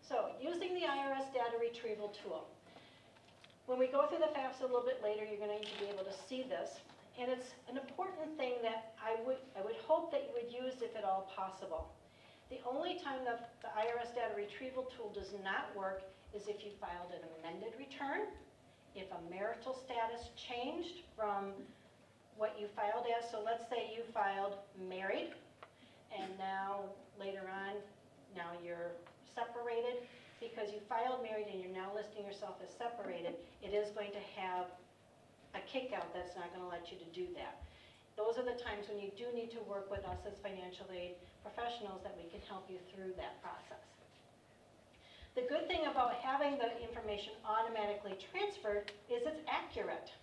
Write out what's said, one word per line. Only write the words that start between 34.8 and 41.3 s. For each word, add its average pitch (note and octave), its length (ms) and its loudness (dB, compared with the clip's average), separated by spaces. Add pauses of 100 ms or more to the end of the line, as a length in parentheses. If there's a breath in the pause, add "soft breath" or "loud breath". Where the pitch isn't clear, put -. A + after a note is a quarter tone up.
a F#3+ 140 -4
kick B3 240 -2
out E3+ 240 -2
that's F3+ 180 -4
not F#3 160 -6
gonna F3+ 180 -6
let E3+ 220 -4
you F#3 60 -10
to E3+ 160 -12
do F3+ 240 -2
that. - 240 -8 (560 loud breath)
Those A#3 240 4
are B3 40 2
the A#3+ 120 2
times A3 320 -4
when G#3 100 -4
you G3 180 -4
do A#3+ 200 -4
need A3+ 160 -2
to A3+ 160 -6
work G3+ 240 -2
with G3 160 -2
us F3+ 180 -4
as G3 140 -6
financial F#3 500 -6
aid F3+ 300 -4 (240 loud breath)